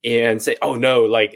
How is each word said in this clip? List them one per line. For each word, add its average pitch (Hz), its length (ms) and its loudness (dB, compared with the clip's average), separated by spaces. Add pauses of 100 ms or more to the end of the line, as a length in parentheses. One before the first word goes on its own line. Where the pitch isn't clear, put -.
and 117 380 0
say, 127 200 -4
"Oh - 140 -4
no," 123 300 2
like, 107 300 0